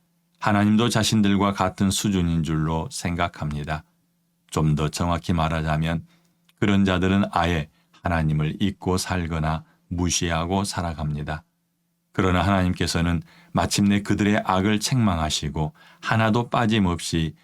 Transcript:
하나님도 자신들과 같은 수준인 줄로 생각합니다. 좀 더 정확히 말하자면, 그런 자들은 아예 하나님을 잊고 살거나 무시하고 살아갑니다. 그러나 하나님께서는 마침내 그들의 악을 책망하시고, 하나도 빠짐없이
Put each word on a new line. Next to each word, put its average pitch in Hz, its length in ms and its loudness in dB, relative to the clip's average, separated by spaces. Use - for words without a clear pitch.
하나님도 107 500 2
자신들과 101 640 2
같은 95 360 0
수준인 87 540 0
줄로 80 480 -2
생각합니다. 80 920 -6
좀 78 220 2
더 76 120 0
정확히 85 460 -2
말하자면, 80 720 -2
그런 101 260 4
자들은 95 460 2
아예 85 380 0
하나님을 78 560 0
잊고 92 380 -2
살거나 80 640 -4
무시하고 87 760 -2
살아갑니다. 78 800 -6
그러나 90 320 2
하나님께서는 87 800 0
마침내 101 520 2
그들의 104 420 0
악을 98 340 2
책망하시고, 95 960 -2
하나도 113 480 2
빠짐없이 90 960 0